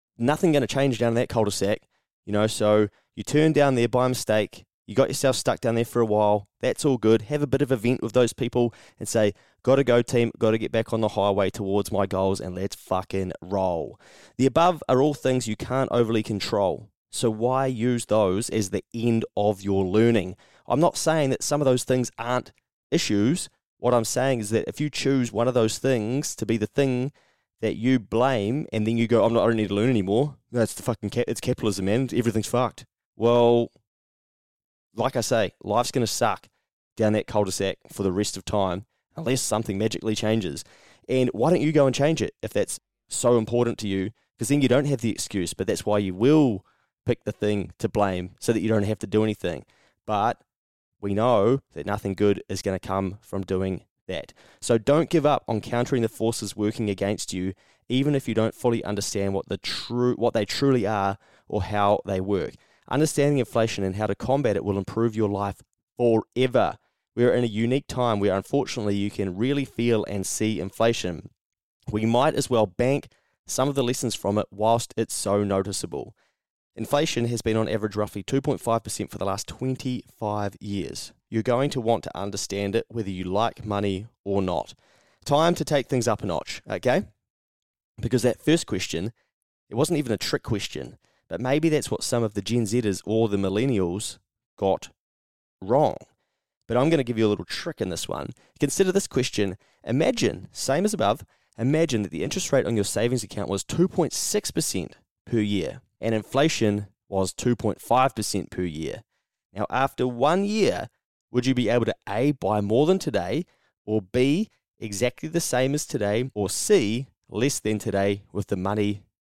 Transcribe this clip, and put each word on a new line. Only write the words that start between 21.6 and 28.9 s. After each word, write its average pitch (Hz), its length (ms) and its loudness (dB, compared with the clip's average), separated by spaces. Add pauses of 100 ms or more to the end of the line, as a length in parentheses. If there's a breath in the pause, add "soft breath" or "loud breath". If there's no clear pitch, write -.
of 147 40 0
those 127 200 2
things 127 340 0
aren't 123 340 -4 (380)
issues. 120 580 0 (300)
What 123 160 2
I'm 113 100 2
saying 127 360 0
is 104 100 -6
that 110 180 0
if - 120 -10
you 147 100 -2
choose 127 420 0
one 117 160 0
of 123 60 0
those 110 240 2
things 127 580 -2
to - 80 -6
be 113 120 0
the 104 100 0
thing 131 460 0 (500)
that 104 140 -2
you 123 220 2
blame 117 760 0
and 107 140 0
then 117 120 0